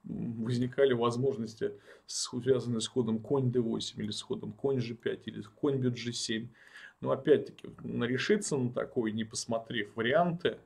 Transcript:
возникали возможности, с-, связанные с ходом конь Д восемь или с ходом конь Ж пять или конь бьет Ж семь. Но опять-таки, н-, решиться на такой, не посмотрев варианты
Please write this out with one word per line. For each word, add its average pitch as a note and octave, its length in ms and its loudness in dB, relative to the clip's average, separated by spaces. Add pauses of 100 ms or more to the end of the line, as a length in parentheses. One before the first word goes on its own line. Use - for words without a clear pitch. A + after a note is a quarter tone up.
возникали B2 840 0
возможности, A#2 800 0 (340)
с-, - 220 -6
связанные B2 520 2
с G#2+ 60 -4
ходом A2+ 320 2
конь C3 320 2
Д B2 100 4
восемь A2 420 -2
или G#2+ 80 -2
с G#2 120 -6
ходом A2+ 300 -6
конь C3+ 280 0
Ж A#2 140 -4
пять A2+ 320 -6
или A2 160 -8
конь C3+ 360 -2
бьет B2 180 2
Ж A#2+ 160 -6
семь. A#2 360 -4 (520)
Но C3 100 -2
опять-таки, - 580 4 (160)
н-, A#2+ 220 -2
решиться D3+ 500 2
на B2 160 0
такой, A2+ 400 -2
не A2 120 -2
посмотрев A2+ 720 -4
варианты C#3+ 680 2